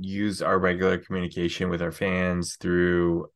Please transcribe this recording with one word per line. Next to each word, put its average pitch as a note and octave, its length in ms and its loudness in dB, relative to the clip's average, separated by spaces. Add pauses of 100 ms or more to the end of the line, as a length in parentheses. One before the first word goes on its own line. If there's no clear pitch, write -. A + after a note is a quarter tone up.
use F#2+ 400 -4
our F#2+ 160 2
regular F2+ 400 2
communication F2+ 720 -2
with F2 120 -2
our E2+ 100 -2
fans F2+ 680 -2
through, F2 760 2